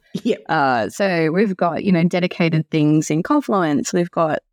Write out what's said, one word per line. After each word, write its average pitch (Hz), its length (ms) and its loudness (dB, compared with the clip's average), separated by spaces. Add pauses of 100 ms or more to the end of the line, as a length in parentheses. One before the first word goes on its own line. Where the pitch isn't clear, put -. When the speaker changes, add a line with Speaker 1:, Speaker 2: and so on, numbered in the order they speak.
(220)
Speaker 1:
Yep. - 260 -2
Speaker 2:
Uh, 131 400 0
so 170 440 0
we've 190 240 0
got, 170 280 -2
you 190 80 2
know, 170 120 4
dedicated 165 680 0
things 151 400 2
in 156 120 0
Confluence. 190 720 0
We've 175 180 -2
got 156 280 -2 (140)